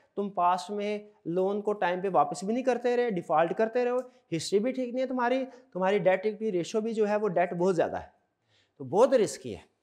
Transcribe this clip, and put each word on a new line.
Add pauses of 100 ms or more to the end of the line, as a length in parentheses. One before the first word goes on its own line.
(160)
तुम
पास्ट
में (160)
लोन
को
टाइम
पे
वापस
भी
नहीं
करते
रहे,
डिफॉल्ट
करते
रहो, (340)
हिस्ट्री
भी
ठीक
नहीं
है
तुम्हारी,
तुम्हारी
डेट
इक्विटी
रेशियो
भी
जो
है
वो
डेट
बहुत
ज़्यादा
है, (680)
तो
बहुत
रिस्की
है।"